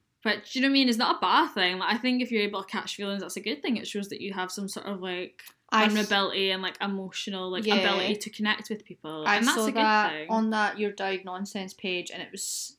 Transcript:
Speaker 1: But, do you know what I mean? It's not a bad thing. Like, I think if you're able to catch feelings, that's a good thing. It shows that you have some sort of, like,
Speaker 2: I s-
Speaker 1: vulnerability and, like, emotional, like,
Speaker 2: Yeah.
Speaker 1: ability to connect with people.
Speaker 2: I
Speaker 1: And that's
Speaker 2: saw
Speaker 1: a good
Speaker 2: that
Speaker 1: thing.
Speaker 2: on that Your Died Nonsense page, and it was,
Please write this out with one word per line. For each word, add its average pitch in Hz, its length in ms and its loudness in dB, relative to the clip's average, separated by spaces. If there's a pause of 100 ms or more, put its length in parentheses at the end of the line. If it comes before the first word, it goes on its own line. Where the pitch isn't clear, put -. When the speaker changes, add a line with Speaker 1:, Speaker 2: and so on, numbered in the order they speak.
(220)
Speaker 1:
But, 214 280 0
do - 80 -4
you 254 40 2
know 269 60 6
what - 20 4
I - 20 4
mean? 269 160 6
It's 226 100 4
not 320 180 2
a - 40 -8
bad 240 320 4
thing. 185 260 2
Like, 190 160 0
I 240 40 0
think 247 240 0
if 240 100 -4
you're 208 100 2
able 202 200 -2
to - 80 -12
catch - 260 -6
feelings, 202 260 -4
that's 170 140 -8
a 190 60 -8
good 262 180 -4
thing. 262 160 0
It 190 120 -6
shows 202 200 -6
that - 140 -10
you 196 100 -6
have 190 180 -4
some 196 180 -6
sort - 180 -10
of, 196 160 -6
like, 180 400 -8 (260)
Speaker 2:
I 220 160 6
s- 214 80 6
Speaker 1:
vulnerability 196 580 2
and, 190 120 -2
like, 185 180 -4
emotional, 190 680 -4
like, 185 160 -4
Speaker 2:
Yeah. 208 80 4
Speaker 1:
ability 196 420 2
to 214 140 -8
connect 214 400 -2
with 208 160 -10
people. 156 400 -10
Speaker 2:
I 208 100 4
Speaker 1:
And 226 100 4
that's 302 100 4
Speaker 2:
saw 220 100 4
Speaker 1:
a 220 60 0
good 220 100 4
Speaker 2:
that 214 300 4
Speaker 1:
thing. 156 180 -6
Speaker 2:
on 220 200 2
that 208 280 0
Your 208 140 0
Died 190 340 -4
Nonsense 190 480 -8
page, 180 360 -4
and - 120 -10
it - 100 -14
was, - 460 -8